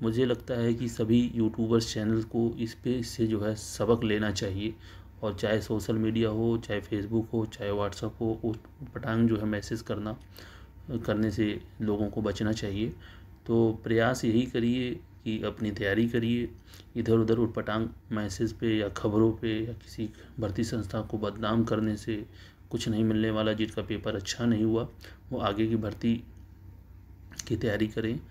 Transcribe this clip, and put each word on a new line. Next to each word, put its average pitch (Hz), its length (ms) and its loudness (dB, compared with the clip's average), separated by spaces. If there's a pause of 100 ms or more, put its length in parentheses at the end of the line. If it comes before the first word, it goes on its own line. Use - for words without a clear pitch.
मुझे 117 240 2
लगता 123 280 -2
है 117 200 2
कि 117 140 -2
सभी 120 460 4
यूट्यूबर्स 113 600 2
चैनल 110 280 2
को 117 360 0
इस 113 160 -4
पे, 123 200 -2
इससे 117 320 0
जो 110 140 0
है 107 140 0
सबक 113 500 0
लेना 107 260 2
चाहिए। 101 440 -4 (480)
और 104 160 -2
चाहे 107 240 2
सोशल 110 320 -2
मीडिया 110 340 2
हो, 113 300 2
चाहे 104 220 -4
Facebook 107 520 -2
हो, 110 140 0
चाहे 101 240 -6
WhatsApp 101 500 -2
हो, 113 240 -2
उट-, - 380 -6
उटपटांग 117 460 2
जो 110 80 4
है 104 80 -2
मैसेज 107 380 -4
करना, 107 360 -4 (880)
करने 107 240 2
से 104 320 0 (180)
लोगों 104 300 0
को 110 120 -4
बचना 104 300 0
चाहिए। 110 400 -2 (540)
तो 113 380 4
प्रयास 113 400 4
यही 117 180 4
करिए 123 580 0 (240)
कि 110 180 -2
अपनी 104 280 -2
तैयारी 101 380 2
करिए, 117 420 0 (460)
इधर-उधर 113 380 4
उटपटांग 113 540 0 (240)
मैसेज 107 400 -2
पे 113 260 0
या 101 100 0
खबरों 110 440 4
पे 110 340 -4
या 117 60 -6
किसी - 380 -8 (300)
भर्ती 107 240 -2
संस्था 110 360 -4
को 107 180 -4
बदनाम 107 460 0
करने 107 320 0
से 107 300 -6 (440)
कुछ 113 180 -4
नहीं 110 160 2
मिलने 110 260 2
वाला। 110 220 2
जिनका 107 300 -2
पेपर 104 340 -4
अच्छा 101 300 -4
नहीं 113 180 4
हुआ, 113 240 2 (420)
वो 127 80 -4
आगे 104 280 2
की 113 100 2
भर्ती 113 480 0 (1200)
की 110 80 -2
तैयारी 107 320 0
करें। 113 320 -4 (100)